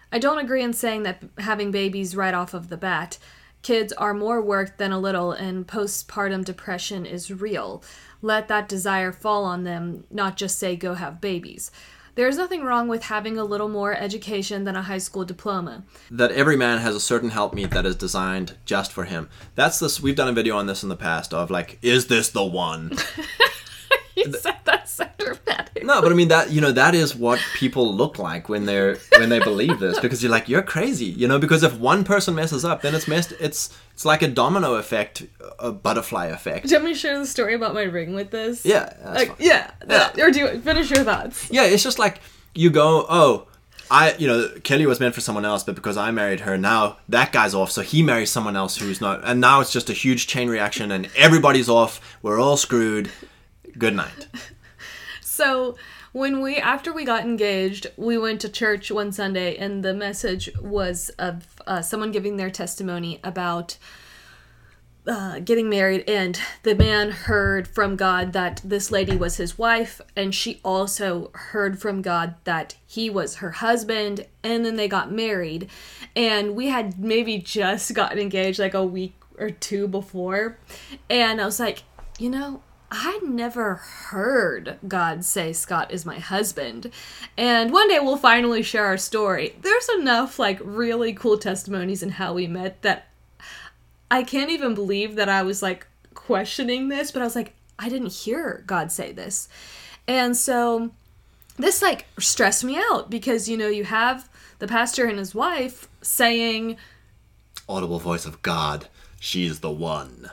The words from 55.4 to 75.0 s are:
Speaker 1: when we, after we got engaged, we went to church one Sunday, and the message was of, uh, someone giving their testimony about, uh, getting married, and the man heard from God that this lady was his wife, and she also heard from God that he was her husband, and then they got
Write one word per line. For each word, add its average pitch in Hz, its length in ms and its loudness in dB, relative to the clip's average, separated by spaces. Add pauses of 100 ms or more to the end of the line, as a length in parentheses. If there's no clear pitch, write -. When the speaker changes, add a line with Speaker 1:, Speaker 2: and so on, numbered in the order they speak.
Speaker 1:
when 269 300 0
we, 269 160 -2
after 269 360 -2
we 311 120 -6
got 226 180 0
engaged, 202 640 0 (100)
we 233 220 0
went 220 220 -2
to 214 80 -6
church 208 420 -2
one 208 200 -2
Sunday, 190 460 -2
and 196 260 -6
the 190 120 0
message 202 520 -6 (140)
was 185 560 -4
of, 175 300 -6 (180)
uh, 185 160 -4
someone 214 300 -4
giving 208 260 -4
their 190 140 -4
testimony 175 720 -6
about, 175 560 -6 (1300)
uh, 196 320 -6
getting 220 320 2
married, 190 360 2
and 185 320 0 (220)
the 214 140 2
man 208 340 4
heard 196 580 0
from 196 280 0
God 185 380 0
that 180 300 -2
this 202 280 -4
lady 190 260 0
was 170 200 -2
his 175 200 -6
wife, 226 420 0 (160)
and 196 200 -2
she - 280 -6
also 190 720 -2
heard 196 480 -4
from 196 220 -4
God 170 400 -2
that 160 320 -4 (100)
he 226 240 -4
was 196 280 -4
her - 120 -8
husband, 220 800 -6 (160)
and 233 200 -2
then 226 120 -4
they 208 120 -2
got 190 240 -4